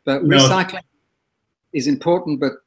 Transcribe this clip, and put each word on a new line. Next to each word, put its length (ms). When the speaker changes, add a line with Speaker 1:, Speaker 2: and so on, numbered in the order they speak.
Speaker 1:
But 180
Speaker 2:
No. 140
Speaker 1:
recycling 480
is 160
important, 500
but 140